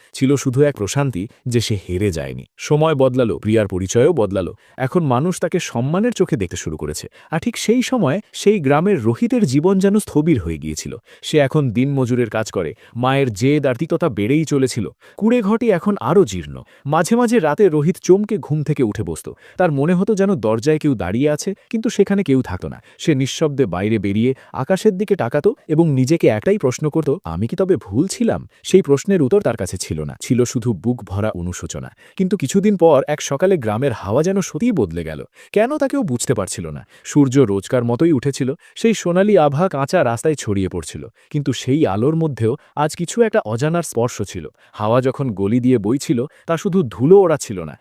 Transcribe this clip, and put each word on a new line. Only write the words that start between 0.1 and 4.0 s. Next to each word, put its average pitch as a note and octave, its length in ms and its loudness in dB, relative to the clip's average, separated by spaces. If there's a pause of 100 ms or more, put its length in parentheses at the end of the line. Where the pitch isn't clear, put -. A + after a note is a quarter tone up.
ছিল C3 240 2
শুধু C3 260 2
এক D3 140 2
প্রশান্তি A2+ 520 -2 (180)
যে A#2+ 140 0
সে G#2+ 180 -2 (100)
হেরে F#2 220 0
যায়নি। C2+ 340 -8 (120)
সময় D#3 380 0
বদলালো, B2+ 440 2
প্রিয়ার G#2+ 300 2
পরিচয়ও G#2+ 440 2